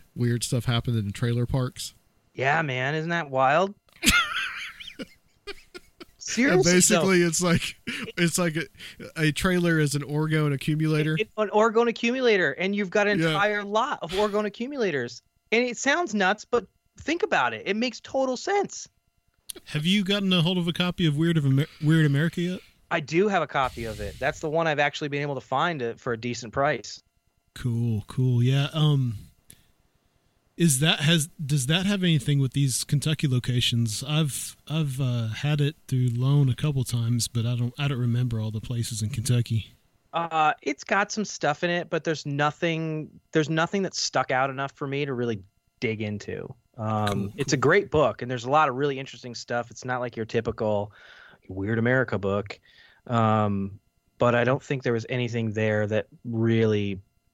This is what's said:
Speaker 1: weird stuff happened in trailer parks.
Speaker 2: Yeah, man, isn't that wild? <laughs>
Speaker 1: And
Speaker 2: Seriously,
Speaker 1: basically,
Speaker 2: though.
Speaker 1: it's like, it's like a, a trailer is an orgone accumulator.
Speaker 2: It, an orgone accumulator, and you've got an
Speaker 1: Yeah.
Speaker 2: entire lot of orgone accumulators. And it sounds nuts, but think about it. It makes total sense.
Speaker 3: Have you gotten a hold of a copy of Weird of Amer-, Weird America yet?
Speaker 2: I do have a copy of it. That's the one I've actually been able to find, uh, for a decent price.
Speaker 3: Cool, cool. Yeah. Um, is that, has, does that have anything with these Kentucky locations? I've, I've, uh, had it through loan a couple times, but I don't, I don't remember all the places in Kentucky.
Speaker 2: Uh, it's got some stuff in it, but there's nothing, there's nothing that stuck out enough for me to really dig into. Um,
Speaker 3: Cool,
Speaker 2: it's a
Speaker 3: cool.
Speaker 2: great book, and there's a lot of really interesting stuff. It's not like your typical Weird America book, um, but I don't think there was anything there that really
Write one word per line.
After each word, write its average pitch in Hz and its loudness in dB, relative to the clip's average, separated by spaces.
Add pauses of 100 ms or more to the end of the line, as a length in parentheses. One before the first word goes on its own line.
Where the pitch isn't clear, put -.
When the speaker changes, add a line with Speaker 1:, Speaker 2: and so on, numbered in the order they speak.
(160)
Speaker 1:
weird 120 0
stuff 120 -2
happened 117 0
in 101 -2
trailer 120 -2
parks. - -4 (400)
Speaker 2:
Yeah, 139 0
man, 135 -2
isn't 156 -4
that 165 -4
wild? 143 2 (300)
<laughs> - 2 (1400)
Speaker 1:
And 427 -10 (640)
Speaker 2:
Seriously, 180 4
Speaker 1:
basically, 180 4
Speaker 2:
though. 170 4
Speaker 1:
it's 165 -2
like, 170 2 (560)
it's 175 2
like 170 0
a, 160 -4 (640)
a 147 4
trailer 175 2
is 147 2
an 143 -2
orgone 151 0
accumulator. 156 0
Speaker 2:
It, 220 -2
an 214 2
orgone 226 4
accumulator, 233 2
and 196 -2
you've 202 -2
got 202 2
an 202 2
Speaker 1:
Yeah. 165 2
Speaker 2:
entire 208 0
lot 220 -2
of 165 -8
orgone 208 0
accumulators. 202 -4 (320)
And 233 4
it 247 -4
sounds 311 0
nuts, 202 2
but - 0 (340)
think 339 -4
about 151 2
it. - -8
It 202 -2
makes 240 -4
total 262 -2
sense. - -2 (800)
Speaker 3:
Have 151 -4
you 196 4
gotten 196 0
a 180 4
hold 180 2
of 170 -2
a 175 0
copy 180 0
of 143 2
Weird 165 2
of 143 2
Amer-, 135 4 (140)
Weird 156 6
America 151 2
yet? 180 -4 (320)
Speaker 2:
I 165 0
do 165 2
have 190 2
a 143 -2
copy 127 -2
of 107 -8
it. 101 -8
That's 143 -4
the 160 -4
one 165 2
I've 147 0
actually 147 0
been 143 -4
able 147 -4
to 123 -8
find, 151 0
uh, 117 -2
for - -6
a 113 -2
decent 117 -8
price. 139 -2 (540)
Speaker 3:
Cool, 117 -2
cool. 127 2
Yeah. 139 2
Um, 143 2 (1400)
is 156 4
that, 165 2
has, 160 2 (160)
does 131 -2
that 180 0
have 202 0
anything 151 2
with 135 0
these 139 0
Kentucky 147 0
locations? 120 0
I've, 151 -2 (120)
I've, 143 -2
uh, 120 -2
had 147 0
it 143 0 (120)
through 127 2
loan 135 4
a 120 2
couple 139 -2
times, 117 0
but 117 -2
I 123 -2
don't, 120 -2
I 143 0
don't 139 -2
remember 120 0
all 110 -4
the 107 -4
places 117 -4
in 107 0
Kentucky. 113 0 (380)
Speaker 2:
Uh, 160 2 (100)
it's - -4
got 196 2
some 208 -4
stuff - -2
in 175 2
it, 175 -2
but 160 -2
there's 160 -2
nothing, 156 -2 (260)
there's 156 2
nothing 165 0
that - -4
stuck - -2
out 131 2
enough 135 -6
for - -8
me 139 -2
to 139 -4
really 117 -2 (360)
dig 110 -4
into. 104 -8 (240)
Um, 107 -2
Speaker 3:
Cool, 98 -4
Speaker 2:
it's 139 -4
a 147 4
Speaker 3:
cool. 123 -4
Speaker 2:
great 165 4
book, 135 2
and 123 -6
there's 120 -6
a 127 -6
lot 151 4
of 127 -2
really 139 -2
interesting 123 -12
stuff. 120 -6
It's - -16
not 127 -4
like 123 -6
your 113 -6
typical 110 -2 (580)
Weird 98 -2
America 117 2
book, 98 -4 (460)
um, 107 0 (380)
but 120 4
I 120 4
don't 131 0
think 135 -4
there 123 0
was 113 -4
anything 117 -2
there 107 0
that 107 -2 (180)
really 113 2 (340)